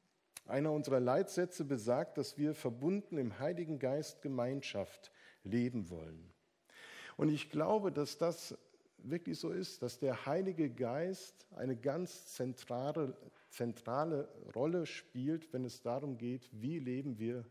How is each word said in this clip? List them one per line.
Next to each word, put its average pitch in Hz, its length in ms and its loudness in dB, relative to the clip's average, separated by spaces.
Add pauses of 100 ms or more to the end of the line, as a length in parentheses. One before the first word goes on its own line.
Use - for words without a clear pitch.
(460)
Einer 143 260 2
unserer 143 280 4
Leitsätze 175 640 2
besagt, 135 520 2
dass 143 200 -2
wir 151 160 2
verbunden 151 640 0
im 110 220 0
Heiligen 160 400 -2
Geist 139 420 0
Gemeinschaft 127 920 -2 (320)
leben 117 460 2
wollen. 80 420 -10 (840)
Und 151 120 6
ich 151 200 2
glaube, 190 420 4
dass 143 260 0
das - 400 0 (400)
wirklich 156 420 -4
so 165 100 -2
ist, 180 320 -4
dass 123 160 -2
der 131 300 0
Heilige 160 420 2
Geist 127 840 -2
eine 127 200 0
ganz 139 580 -2
zentrale, 131 840 -2 (320)
zentrale 139 800 0 (240)
Rolle 160 320 2
spielt, 151 680 -4
wenn 127 120 -2
es 117 160 -8
darum 131 360 -2
geht, 120 340 -4
wie 120 260 -2
leben 131 400 -2
wir 117 340 0